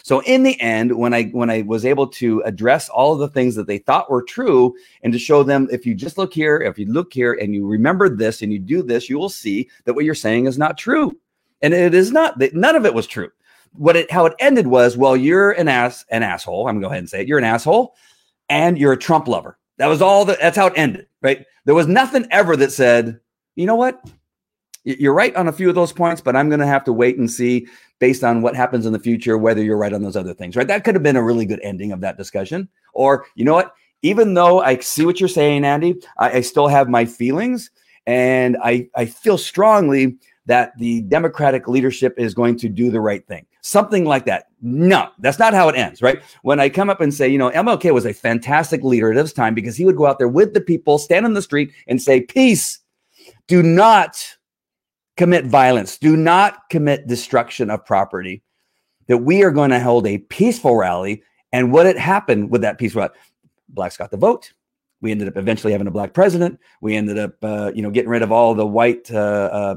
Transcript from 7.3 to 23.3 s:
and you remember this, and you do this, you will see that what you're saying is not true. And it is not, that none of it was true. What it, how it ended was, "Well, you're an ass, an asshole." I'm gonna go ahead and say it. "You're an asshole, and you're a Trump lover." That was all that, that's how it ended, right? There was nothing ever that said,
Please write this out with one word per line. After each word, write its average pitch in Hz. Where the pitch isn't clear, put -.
and 104
you 101
remember 151
this, 110
and 107
you 104
do 110
this, 120
you 139
will 190
see 113
that 120
what 147
you're 156
saying 117
is 131
not 156
true. 277
And 160
it 175
is 185
not, 311
that 131
none 262
of 226
it 135
was 113
true. 90
What 151
it, 165
how 170
it 160
ended 247
was, 123
"Well, 131
you're 180
an 165
ass, 123
an 113
asshole." 92
I'm 113
gonna 98
go 92
ahead 92
and 87
say 98
it. 104
"You're 147
an 123
asshole, 156
and 160
you're 139
a 127
Trump 151
lover." 92
That 139
was 156
all 196
that, 185
that's 165
how 196
it 180
ended, 151
right? 135
There 143
was 165
nothing 254
ever 170
that 135
said, 120